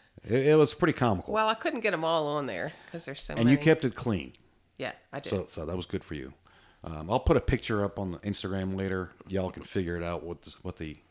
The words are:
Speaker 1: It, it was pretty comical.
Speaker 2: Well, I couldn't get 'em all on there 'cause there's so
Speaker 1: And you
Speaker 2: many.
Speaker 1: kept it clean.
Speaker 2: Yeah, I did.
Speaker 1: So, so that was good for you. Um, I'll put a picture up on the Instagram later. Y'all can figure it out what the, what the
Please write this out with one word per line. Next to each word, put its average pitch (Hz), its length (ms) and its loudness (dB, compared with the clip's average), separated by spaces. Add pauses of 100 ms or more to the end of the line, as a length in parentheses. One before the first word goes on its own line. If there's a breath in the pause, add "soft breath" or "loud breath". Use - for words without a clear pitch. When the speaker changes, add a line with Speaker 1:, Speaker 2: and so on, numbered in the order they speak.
(240 soft breath)
Speaker 1:
It, 131 220 2
it 151 100 8
was 151 160 8
pretty 160 200 2
comical. 113 420 0
Speaker 2:
Well, 220 140 2
I 220 60 2
couldn't 294 260 -4
get 208 120 0
'em 160 120 -2
all 160 240 2
on 147 180 -2
there 110 260 -4 (200 loud breath)
'cause 165 140 -12
there's 139 140 -10
so - 140 -10
Speaker 1:
And 117 140 4
you 135 80 8
Speaker 2:
many. 147 80 -6
Speaker 1:
kept 156 200 6
it 123 120 -2
clean. 87 380 -2 (440)
Speaker 2:
Yeah, 131 140 -6 (200)
I 135 60 -10
did. - 120 -8
Speaker 1:
So, 95 200 -2
so 80 160 -8
that 85 80 -4
was 90 100 -4
good - 200 -6
for - 100 -10
you. 67 180 -10 (520 soft breath)
Um, 80 260 -8
I'll 120 80 4
put 151 180 4
a 120 40 4
picture 113 440 0
up 98 140 -4
on 95 140 -2
the 82 60 -8
Instagram 95 580 -4
later. 95 340 -4 (160)
Y'all 92 240 -2
can - 140 -12
figure 87 320 -2
it 85 80 -4
out 85 180 -4
what 82 200 -10
the, - 200 -18
what 90 140 -8
the 78 220 -10 (120)